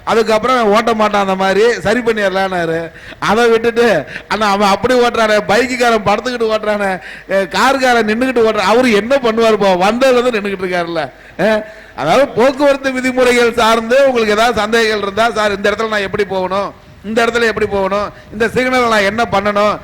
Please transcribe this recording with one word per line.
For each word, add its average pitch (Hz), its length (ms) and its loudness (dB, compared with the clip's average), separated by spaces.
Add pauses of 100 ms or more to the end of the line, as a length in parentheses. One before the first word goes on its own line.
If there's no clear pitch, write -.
அதுக்கப்புறம் 220 560 0
அவன் 208 160 2
ஓட்ட 226 180 2
மாட்டான், 208 280 0
அந்த 190 140 -2
மாதிரி 196 460 2
சரி 220 180 0
பண்ணிடலான்னாரு." 185 920 -2 (280)
அதை 220 300 2
விட்டுட்டு, 226 560 2 (220)
"அண்ணா, 208 220 0
அவன் 202 180 2
அப்படி 214 260 2
ஓட்டுறானே, 226 540 2
பைக்குக்காரன் 233 640 0
படுத்துக்கிட்டு 214 160 0
ஓட்டுறானே, 214 720 -2 (300)
அஹ், - 0 -
காருக்காரன் 220 840 0
நின்னுக்கிட்டு 240 360 0
ஓட்டுறான், 214 80 0
அவரு 220 380 2
என்ன 220 220 0
பண்ணுவாருப்பா? 220 720 2
வந்ததுல 247 300 2
இருந்து 247 140 0
நின்னுக்கிட்டு 208 120 -2
இருக்காருல்ல." 175 680 -4 (280)
அஹ், 214 260 0 (320)
அதாவது 196 320 2
போக்குவரத்து 269 640 0
விதிமுறைகள் 247 600 0
சார்ந்து 226 540 2
உங்களுக்கு 226 260 0
ஏதாவது 226 260 0
சந்தேகங்கள் 220 420 0
இருந்தா, 208 300 -2
"சார், 214 200 0
இந்த 202 200 -2
இடத்துல 220 160 -4
நான் 214 120 -4
எப்படி 196 260 -4
போகணும், 190 480 -4 (300)
இந்த 220 220 -2
இடத்துல 233 220 0
எப்படி 214 180 -2
போகணும், 196 460 -2 (200)
இந்த 226 160 -2
சிக்னல் 254 420 0
நான் 214 100 2
என்ன 214 320 0
பண்ணணும், 202 520 0